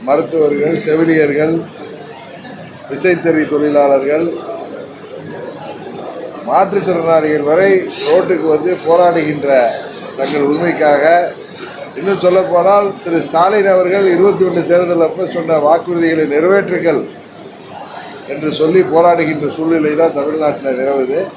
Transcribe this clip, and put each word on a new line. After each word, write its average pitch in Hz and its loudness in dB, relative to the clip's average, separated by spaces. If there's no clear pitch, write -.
மருத்துவர்கள், 151 0
செவிலியர்கள், 156 2
விசைத்தறி 156 0
தொழிலாளர்கள், 143 2
மாற்றுத்திறனாளிகள் 165 0
வரை 190 4
ரோட்டுக்கு 165 2
வந்து 170 -2
போராடுகின்ற 160 2
தங்கள் 143 -2
உரிமைக்காக, 156 2
இன்னும் 180 -2
சொல்லப்போனால் 185 4
திரு 170 -2
ஸ்டாலின் 196 2
அவர்கள் 185 2
இருபத்தி 185 4
ஒண்ணு 170 0
தேர்தல் 175 2
அப்ப 175 -4
சொன்ன 165 0
வாக்குறுதிகளை 165 2
நிறைவேற்றுங்கள் 165 2
என்று 151 -4
சொல்லி 160 4
போராடுகின்ற 160 2
சூழ்நிலை 156 0
தான் 156 2
தமிழ்நாட்டில் 143 -2
நிலவுது. 135 0